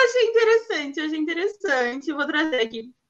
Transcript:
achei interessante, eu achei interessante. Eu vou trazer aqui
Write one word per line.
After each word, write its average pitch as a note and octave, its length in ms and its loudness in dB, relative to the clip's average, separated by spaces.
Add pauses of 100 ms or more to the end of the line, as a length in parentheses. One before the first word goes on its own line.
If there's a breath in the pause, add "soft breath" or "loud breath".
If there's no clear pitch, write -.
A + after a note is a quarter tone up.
achei A#4+ 240 2
interessante, A4 680 2
eu D#4 60 -2
achei D#4 140 -4
interessante. D4+ 880 -2
Eu C#4+ 80 -4
vou D4 100 -2
trazer D4+ 340 0
aqui A3+ 300 -6 (180)